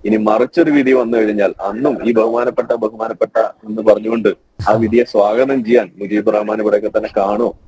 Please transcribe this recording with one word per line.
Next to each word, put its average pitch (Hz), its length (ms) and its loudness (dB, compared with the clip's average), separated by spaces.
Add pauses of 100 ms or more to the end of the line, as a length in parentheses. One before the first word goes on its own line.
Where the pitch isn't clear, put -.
ഇനി 104 120 2
മറിച്ചൊരു 120 540 2
വിധി 135 220 2
വന്നു 117 260 2
കഴിഞ്ഞാൽ 104 440 0
അന്നും 110 460 -2
ഈ 117 40 2
ബഹുമാനപ്പെട്ട, 117 600 0
ബഹുമാനപ്പെട്ട 110 680 -4
എന്ന് 110 440 -4
പറഞ്ഞുകൊണ്ട് 107 460 2 (400)
ആ 104 40 4
വിധിയെ 113 320 2
സ്വാഗതം 117 600 0
ചെയ്യാൻ 110 340 2
മുജീബ് 104 360 -2
റഹ്മാൻ 107 260 -2
ഇവിടെയൊക്കെ 107 280 0
തന്നെ 107 280 -2
കാണുമോ 104 520 -2